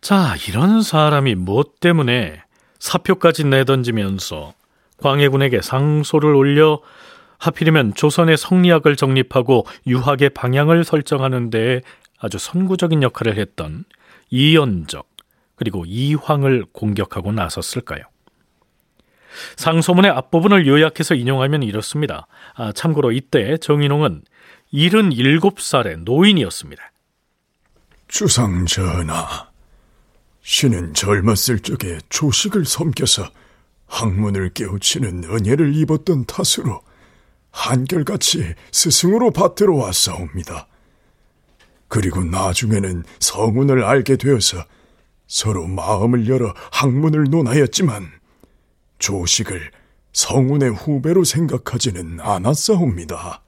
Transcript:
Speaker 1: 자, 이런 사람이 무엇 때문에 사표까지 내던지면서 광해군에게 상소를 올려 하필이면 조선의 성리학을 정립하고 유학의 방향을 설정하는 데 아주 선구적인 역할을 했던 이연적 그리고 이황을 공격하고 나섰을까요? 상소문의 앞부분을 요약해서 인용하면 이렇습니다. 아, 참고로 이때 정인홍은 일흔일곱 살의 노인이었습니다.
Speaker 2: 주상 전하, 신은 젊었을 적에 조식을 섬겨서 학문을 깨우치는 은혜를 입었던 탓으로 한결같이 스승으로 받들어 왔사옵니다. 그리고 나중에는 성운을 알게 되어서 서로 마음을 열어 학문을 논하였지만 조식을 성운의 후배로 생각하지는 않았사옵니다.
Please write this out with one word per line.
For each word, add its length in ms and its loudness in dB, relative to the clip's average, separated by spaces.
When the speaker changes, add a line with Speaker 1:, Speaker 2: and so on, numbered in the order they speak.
Speaker 1:
자, 340 0
이런 340 2
사람이 540 2
무엇 420 -2
때문에 640 0
사표까지 640 0
내던지면서 1080 0
광해군에게 640 2
상소를 720 2
올려 460 4
하필이면 560 2
조선의 420 2
성리학을 600 4
정립하고 680 2
유학의 440 2
방향을 520 2
설정하는 680 -2
데 320 0
아주 200 -8
선구적인 680 0
역할을 340 0
했던 460 -8
이연적 800 2
그리고 320 -6
이황을 840 0
공격하고 580 -4
나섰을까요? 720 -6
상소문의 540 4
앞부분을 560 2
요약해서 480 2
인용하면 480 0
이렇습니다. 640 -6
아, 180 -8
참고로 400 0
이때 460 0
정인홍은 640 0
일흔일곱 920 2
살의 380 -2
노인이었습니다. 840 0
Speaker 2:
주상 580 0
전하, 840 -4
신은 520 -2
젊었을 680 0
적에 380 -8
조식을 560 -2
섬겨서 640 -2
학문을 640 -2
깨우치는 760 -6
은혜를 520 0
입었던 500 0
탓으로 540 -4
한결같이 1040 -2
스승으로 600 2
받들어 420 2
왔사옵니다. 920 -4
그리고 360 -2
나중에는 800 -2
성운을 640 0
알게 320 2
되어서 480 0
서로 400 -4
마음을 640 0
열어 260 -2
학문을 520 2
논하였지만 960 0
조식을 720 -4
성운의 580 0
후배로 540 0
생각하지는 960 -4
않았사옵니다. 1300 -2